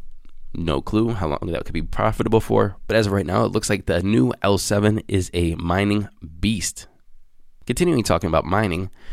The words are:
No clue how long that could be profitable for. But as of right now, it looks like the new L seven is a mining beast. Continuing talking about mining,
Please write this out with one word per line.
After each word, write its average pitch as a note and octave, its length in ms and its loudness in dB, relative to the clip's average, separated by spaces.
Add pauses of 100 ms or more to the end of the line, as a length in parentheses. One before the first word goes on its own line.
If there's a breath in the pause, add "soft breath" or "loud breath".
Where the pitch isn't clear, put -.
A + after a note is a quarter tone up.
(540)
No D#2+ 280 -2
clue A2+ 300 2
how F#2+ 180 -2
long C#2+ 100 -2 (140)
that E2 100 -4
could - 100 -6
be D#2+ 80 -2
profitable A2 600 2
for. G#2+ 340 2 (100)
But G#2+ 120 2
as G#2+ 100 4
of G2 60 0
right G2 120 0
now, G2 200 2
it F#2+ 80 -2
looks G#2+ 160 -2
like G2+ 160 0
the F2 180 0
new A#2 380 2
L G2 160 4
seven G#2 500 0
is F#2+ 260 -2
a E2+ 220 0
mining G2 540 0 (320)
beast. G2+ 460 -2 (800)
Continuing C#3+ 380 2
talking E2+ 240 2
about D#2+ 160 2
mining, F#2+ 460 0 (240 soft breath)